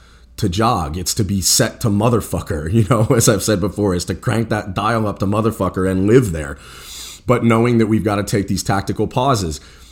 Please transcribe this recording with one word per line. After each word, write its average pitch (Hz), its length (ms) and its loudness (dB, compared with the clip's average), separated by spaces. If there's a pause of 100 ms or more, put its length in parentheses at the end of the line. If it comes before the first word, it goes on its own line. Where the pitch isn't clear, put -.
(380)
to 104 120 0
jog. 90 480 0
It's 90 180 -4
to 117 80 -2
be 95 180 -2
set - 400 0
to 120 80 0
motherfucker, 98 840 -2
<laughs> - 0 -
you 113 160 4
know, 110 260 2
as 113 120 4
I've 104 160 2
said 104 160 0
before, 98 360 0
is 87 100 -4
to 92 100 -6
crank 113 340 -4
that 104 240 -4
dial 110 340 0
up 98 120 -6
to 101 60 0
motherfucker 98 640 0
and 95 180 2
live 113 240 6
there. 76 260 -8 (680)
But 120 180 2
knowing 117 360 4
that 110 80 4
we've 107 160 0
gotta 101 200 0
take 98 240 -2
these 95 160 -4
tactical 98 440 -2
pauses. 110 520 -2 (320)